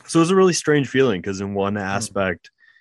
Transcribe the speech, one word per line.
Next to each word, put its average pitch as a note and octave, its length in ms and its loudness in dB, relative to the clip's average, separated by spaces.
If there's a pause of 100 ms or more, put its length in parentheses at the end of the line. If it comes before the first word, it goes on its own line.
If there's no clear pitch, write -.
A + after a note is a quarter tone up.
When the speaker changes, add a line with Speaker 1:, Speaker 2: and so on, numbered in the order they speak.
Speaker 1:
so - 120 -2
it - 40 4
was E3 80 0
a G3 40 2
really F#3+ 180 4
strange D3 360 0
feeling, B2+ 320 2
'cause F#2+ 200 -8
in G2+ 120 -8
one G2 220 -2
Speaker 2:
Mm. G#2 60 -4
Speaker 1:
aspect, G2 680 -4 (320)